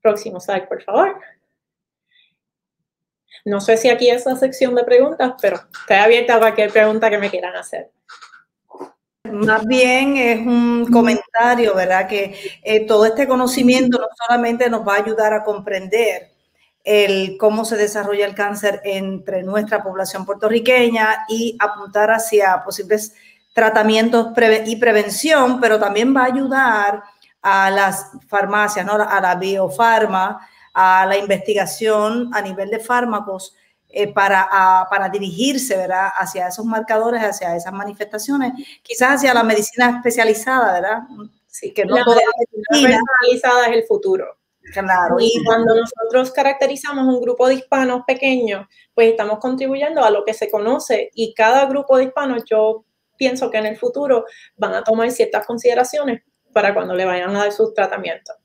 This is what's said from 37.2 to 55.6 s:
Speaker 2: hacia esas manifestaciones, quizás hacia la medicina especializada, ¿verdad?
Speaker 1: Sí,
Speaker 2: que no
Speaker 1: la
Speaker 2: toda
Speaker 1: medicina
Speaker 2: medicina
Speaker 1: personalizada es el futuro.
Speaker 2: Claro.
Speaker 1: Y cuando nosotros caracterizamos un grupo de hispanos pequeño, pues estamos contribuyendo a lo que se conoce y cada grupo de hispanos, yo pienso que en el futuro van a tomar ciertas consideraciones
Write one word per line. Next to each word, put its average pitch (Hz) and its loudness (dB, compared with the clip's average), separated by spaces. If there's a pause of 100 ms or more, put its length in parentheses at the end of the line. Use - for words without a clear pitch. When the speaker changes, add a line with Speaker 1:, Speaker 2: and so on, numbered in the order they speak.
Speaker 2:
hacia 190 -4
esas 175 -8
manifestaciones, 214 -6 (280)
quizás 254 2
hacia 254 2
la 233 4
medicina 233 0
especializada, 233 0
¿verdad? 196 -2 (460)
Speaker 1:
Sí, - -14
Speaker 2:
que 196 0
no 196 2
Speaker 1:
la 247 2
Speaker 2:
toda 240 6 (180)
Speaker 1:
medicina 214 -6
Speaker 2:
medicina 254 4 (220)
Speaker 1:
personalizada 247 2
es 233 2
el - -6
futuro. 196 -4 (340)
Speaker 2:
Claro. 185 0
Speaker 1:
Y 233 2
cuando 226 2
nosotros 233 -2
caracterizamos 277 -2
un 254 2
grupo 247 0
de 269 4
hispanos 262 -2
pequeño, 254 -2 (240)
pues 226 4
estamos 214 -2
contribuyendo 269 -2
a 220 4
lo 202 0
que 220 -4
se 208 -6
conoce 214 -2
y 226 -4
cada 247 4
grupo 269 0
de 262 2
hispanos, 262 -6
yo 220 0 (320)
pienso 254 -2
que 220 -4
en 214 -2
el 214 -6
futuro 247 -2 (320)
van 190 -4
a 196 -4
tomar 226 0
ciertas 220 -2
consideraciones 247 -2 (320)